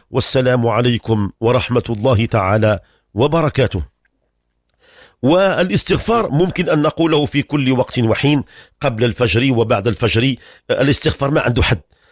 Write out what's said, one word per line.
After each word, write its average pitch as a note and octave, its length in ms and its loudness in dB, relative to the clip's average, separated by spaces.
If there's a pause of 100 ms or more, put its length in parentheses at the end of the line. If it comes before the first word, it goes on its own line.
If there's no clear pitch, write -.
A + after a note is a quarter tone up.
(100)
والسلام B2+ 560 0
عليكم A2+ 640 0 (100)
ورحمة A#2+ 500 0
الله A2+ 360 0
تعالى G#2+ 520 2 (360)
وبركاته. C3+ 680 0 (1400)
والاستغفار F#3 1080 0
ممكن E3+ 380 0
أن D#3 140 2
نقوله D#3 440 0
في C#3 160 -2
كل C3+ 300 -2
وقت B2 260 -2
وحين، B2+ 460 2 (360)
قبل B2 240 -2
الفجر A#2+ 480 0
وبعد A2+ 360 0
الفجر، A#2 460 0 (360)
الاستغفار C#3 600 0
ما D3+ 100 0
عنده A2 220 0
حد. F#2 180 0 (320)